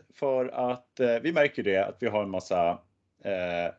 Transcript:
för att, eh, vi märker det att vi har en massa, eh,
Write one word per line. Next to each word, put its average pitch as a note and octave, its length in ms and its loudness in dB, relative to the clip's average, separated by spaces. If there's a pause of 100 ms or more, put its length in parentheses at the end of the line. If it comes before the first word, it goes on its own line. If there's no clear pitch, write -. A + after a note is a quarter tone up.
(140)
för C3 340 0 (240)
att, - 280 -10
eh, A#2 220 4
vi D3+ 100 0
märker D3 320 0
det G2 140 2
att G2 220 0
vi A#2+ 80 -4
har G#2 160 0
en G2 60 -6
massa, F2+ 400 0 (540)
eh, F2 560 -4